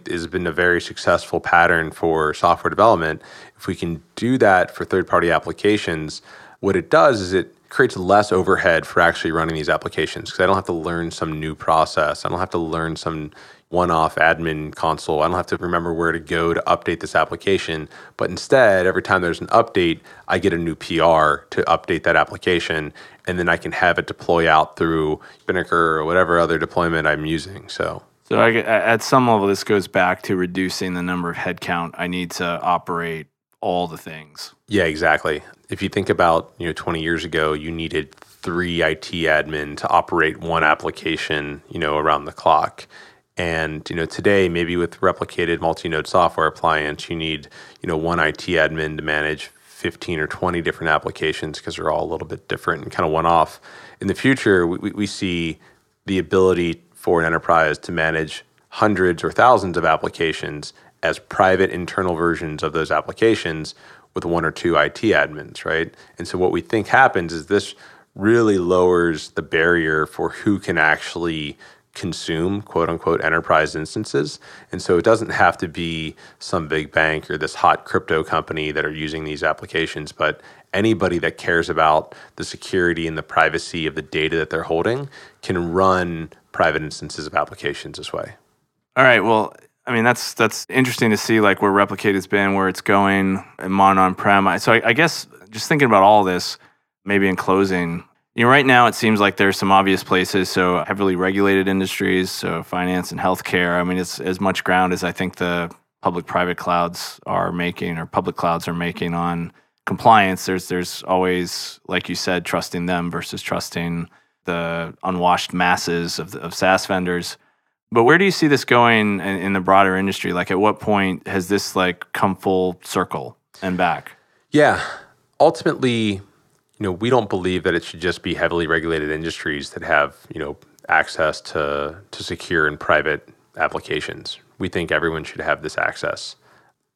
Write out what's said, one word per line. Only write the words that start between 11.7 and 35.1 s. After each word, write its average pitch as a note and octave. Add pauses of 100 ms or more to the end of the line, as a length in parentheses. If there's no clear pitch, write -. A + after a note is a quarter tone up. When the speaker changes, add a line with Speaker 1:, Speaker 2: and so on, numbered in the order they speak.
Speaker 1:
I -
don't F2+
have - (100)
to E2 (100)
learn D#2+
some D#2 (380)
one-off E2+
admin D#2+
console. D#2+
I D#2+
don't F2
have F2
to -
remember E2+
where E2
to E2
go E2
to D#2+
update F2
this -
application. E2 (300)
But -
instead, G2
every F#2
time F#2
there's E2+
an F2
update, F2 (260)
I F#2
get F2+
a E2+
new E2
P -
R D#2
to F#2+ (140)
update D#2+
that E2+
application, D#2+ (340)
and F2+
then F2
I E2+
can D#2+
have F2
it F2
deploy E2
out D#2
through D#2+ (180)
Spinnaker E2+
or D#2
whatever E2+
other E2
deployment E2
I'm D2+
using. E2
So. E2 (240)
Speaker 2:
So A2
I, A#2
at A2
some B2+
level, G2+
this G2
goes G2+
back F#2
to G#2
reducing F2+
the F2+
number F2
of E2+
headcount F2
I F2
need F2+
to E2+
operate E2+ (340)
all F2+
the D#2+
things. D#2 (140)
Speaker 1:
Yeah, G2+
exactly. D#2 (260)